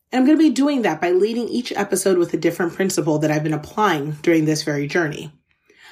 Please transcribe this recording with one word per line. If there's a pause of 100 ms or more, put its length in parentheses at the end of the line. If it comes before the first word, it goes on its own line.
(100)
And
I'm
gonna
be
doing
that
by
leading
each
episode
with
a
different
principle
that
I've
been
applying
during
this
very
journey. (580)